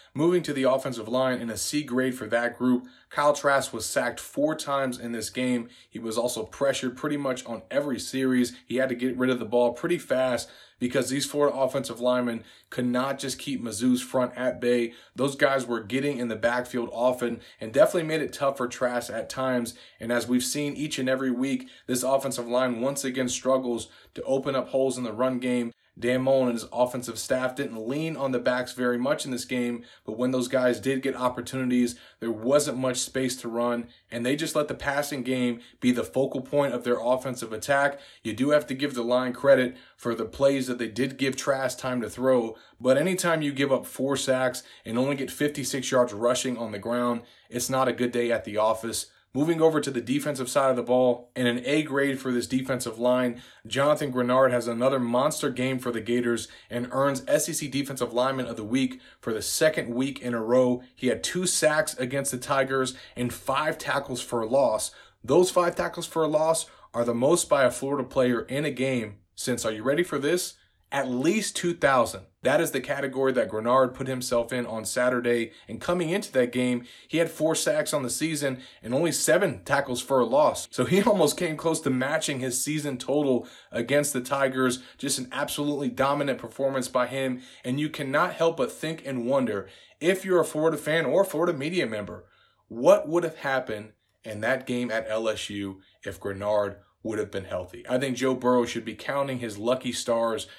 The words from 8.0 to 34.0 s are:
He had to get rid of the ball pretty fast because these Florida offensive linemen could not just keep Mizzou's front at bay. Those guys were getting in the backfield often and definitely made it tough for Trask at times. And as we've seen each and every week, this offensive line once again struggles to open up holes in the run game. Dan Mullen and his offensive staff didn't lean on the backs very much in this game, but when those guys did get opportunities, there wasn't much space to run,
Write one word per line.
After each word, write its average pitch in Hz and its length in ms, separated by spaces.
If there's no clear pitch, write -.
He 117 120
had 131 120
to 123 60
get 123 220
rid 127 120
of 123 100
the 110 60
ball 120 280
pretty 170 260
fast 127 500
because 123 300
these 135 160
Florida 143 300
offensive 127 440
linemen 123 440
could 123 160
not 127 340
just 135 180
keep 131 240
Mizzou's 117 400
front 127 340
at 123 260
bay. 120 320
Those 131 200
guys 135 300
were 117 180
getting 131 340
in 120 120
the 110 60
backfield 117 560
often 120 500
and 110 120
definitely 160 360
made 156 140
it 127 120
tough 139 240
for 123 100
Trask 120 440
at 110 180
times. 127 460
And 117 120
as 117 160
we've 123 160
seen 143 320
each 147 220
and 131 120
every 131 220
week, 127 380
this 127 160
offensive 131 460
line 123 340
once 135 220
again 127 260
struggles 127 600
to - 80
open 135 320
up 123 140
holes 131 280
in 127 60
the 113 100
run 127 240
game. 123 360
Dan 127 240
Mullen 131 260
and 117 60
his 110 180
offensive 120 480
staff 127 380
didn't 113 320
lean 156 260
on 135 160
the 127 80
backs 123 320
very 123 260
much 139 280
in 131 60
this 120 120
game, 120 400
but 110 120
when 127 140
those 127 160
guys 127 320
did 131 220
get 135 120
opportunities, 123 840
there 117 100
wasn't 127 460
much 127 220
space 131 420
to 117 80
run, 120 400